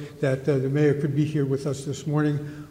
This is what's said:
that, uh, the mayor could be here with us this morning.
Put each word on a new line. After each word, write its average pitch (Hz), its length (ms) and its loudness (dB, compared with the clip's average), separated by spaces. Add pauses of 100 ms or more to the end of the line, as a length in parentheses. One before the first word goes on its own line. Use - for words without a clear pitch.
(200)
that, 135 200 0
uh, 143 180 2
the 131 100 0
mayor 143 320 4
could 143 140 0
be 147 100 4
here 151 220 0
with 135 200 -2
us 135 180 -4
this 143 220 -6
morning. 147 640 0